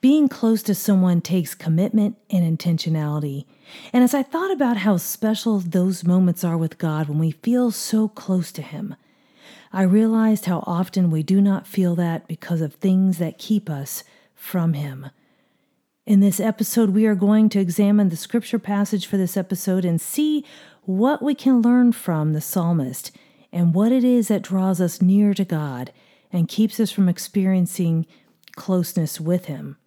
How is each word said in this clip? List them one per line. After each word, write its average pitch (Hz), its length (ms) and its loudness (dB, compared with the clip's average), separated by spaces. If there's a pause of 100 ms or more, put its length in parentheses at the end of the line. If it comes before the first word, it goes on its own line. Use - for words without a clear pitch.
Being 285 260 6
close 226 360 0
to 208 100 0
someone 185 460 2
takes 170 340 -2
commitment 202 640 0 (140)
and 165 280 0
intentionality. 151 880 -4 (460)
And 247 120 4
as 247 100 2
I 277 80 0
thought 359 300 -4
about 254 240 0
how 190 220 2
special 214 600 -2
those 180 460 -2
moments 180 400 2
are 170 140 -2
with 160 200 -4
God 156 300 -4
when 147 100 -2
we 160 140 0
feel 247 400 0
so 220 340 -2
close 185 460 -4
to 151 100 -12
Him, 190 320 -10 (760)
I 190 100 0
realized 220 640 4
how 180 200 -2
often 180 460 0
we 156 140 0
do 190 160 2
not 196 260 2
feel 175 300 0
that 170 320 -4
because 165 320 -4
of 156 140 -4
things 190 440 2
that 165 200 -4
keep 208 300 -4
us 139 360 -10 (300)
from 165 400 -2
Him. 135 360 -10 (960)
In 202 160 4
this 196 180 2
episode, 220 520 0
we 214 160 2
are 214 100 2
going 208 320 4
to 202 100 0
examine 202 520 2
the 165 60 -6
scripture - 440 -4
passage 202 460 -2
for 202 100 -4
this 185 200 -2
episode 185 480 -2
and 170 160 0
see 302 440 -2 (380)
what 214 380 0
we 285 140 -2
can 254 280 2
learn 240 280 4
from 156 420 -2
the 151 100 -2
psalmist 165 680 -2 (400)
and 170 240 2
what 214 160 2
it 254 140 2
is 247 240 2
that 208 140 0
draws 190 380 -2
us 180 220 -2
near 202 320 4
to 196 100 -2
God 143 460 -6 (400)
and 170 180 0
keeps - 300 -2
us 220 140 0
from 190 160 2
experiencing 175 1000 0 (480)
closeness 175 640 -2
with 175 280 -2
Him. 143 400 -12